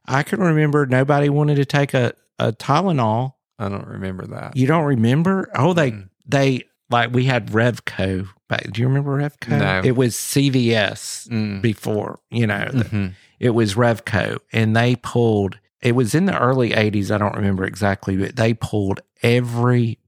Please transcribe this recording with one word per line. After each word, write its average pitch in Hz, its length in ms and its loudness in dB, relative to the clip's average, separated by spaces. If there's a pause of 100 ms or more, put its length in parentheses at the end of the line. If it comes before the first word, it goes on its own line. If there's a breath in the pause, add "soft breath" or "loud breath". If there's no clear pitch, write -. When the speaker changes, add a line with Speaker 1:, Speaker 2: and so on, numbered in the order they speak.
Speaker 1:
I 135 160 0
can - 180 -4
remember 151 460 2
nobody 139 420 2
wanted 147 280 2
to 139 80 2
take 139 300 0
a, 123 180 2 (260)
a 117 140 0
Tylenol. 135 800 0 (240)
Speaker 2:
I 101 100 -6
don't 98 180 -8
remember 95 400 -10
that. - 300 -12
Speaker 1:
You 131 100 2
don't 160 180 2
remember? 143 720 2
Oh, 151 180 2
they, 151 200 2
Speaker 2:
Mm. 101 160 -14 (180)
Speaker 1:
they, 135 380 0 (260)
like, 120 220 2
we 127 120 2
had 123 260 0
Revco. 101 800 -2 (200)
But - 240 -6
do 110 100 -6
you 127 60 2
remember 139 300 -2
Revco? 143 400 -4
Speaker 2:
No. 95 260 0
Speaker 1:
It 127 120 2
was 123 200 2
C 139 340 0
V 120 240 2
S - 560 -4
Speaker 2:
Mm. 107 320 -4
Speaker 1:
before, 110 580 -4 (100)
you 117 160 0
know, 104 260 0
the, 127 120 2
Speaker 2:
Mm-hmm. 101 220 -2 (340 soft breath)
Speaker 1:
it 120 100 2
was 110 240 2
Revco, 113 640 0 (140)
and 110 240 2
they 120 200 2
pulled, 107 640 0 (220)
it 120 140 2
was 120 200 2
in 170 120 2
the - 120 0
early 127 340 2
eighties. 107 380 0
I 107 80 0
don't 101 180 0
remember 98 280 0
exactly, 98 520 -2
but 95 200 -4
they 113 180 2
pulled 101 460 -4 (220)
every 120 840 2